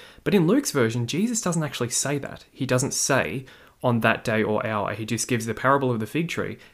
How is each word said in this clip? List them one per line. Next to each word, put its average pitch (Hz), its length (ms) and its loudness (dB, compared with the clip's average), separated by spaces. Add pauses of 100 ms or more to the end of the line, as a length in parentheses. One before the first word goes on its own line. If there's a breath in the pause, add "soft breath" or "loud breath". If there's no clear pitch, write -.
(220 loud breath)
But 151 100 2
in 180 140 6
Luke's 269 240 2
version, 120 380 0
Jesus 220 320 -2
doesn't 165 240 0
actually 123 240 -4
say 143 300 -2
that. - 340 -10
He 135 140 -4
doesn't 131 280 0
say, 120 500 0 (380 loud breath)
"On 120 160 2
that 113 240 2
day 110 220 0
or 107 200 0
hour." 104 300 -2
He 113 100 -8
just 110 220 -4
gives 113 200 -2
the 110 80 -4
parable 135 360 2
of 117 80 0
the 107 80 -2
fig 165 220 -2
tree 101 280 -6 (180 loud breath)